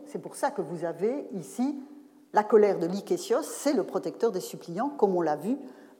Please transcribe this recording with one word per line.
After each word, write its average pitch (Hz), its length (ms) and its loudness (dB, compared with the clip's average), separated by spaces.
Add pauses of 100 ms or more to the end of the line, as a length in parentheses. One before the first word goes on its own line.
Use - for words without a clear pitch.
c'est - 140 -8
pour - 180 -12
ça 277 140 0
que 269 100 -6
vous 165 240 -6
avez 190 480 -2
ici 240 420 -4 (600)
la 208 100 6
colère 208 340 6
de - 60 0
Lycésios, 196 580 0
c'est - 300 -2
le 196 120 2
protecteur - 460 -2
des 185 100 -2
suppliants, 190 500 -6
comme 196 260 4
on 175 60 4
l'a 151 140 2
vu, 202 200 -2 (440)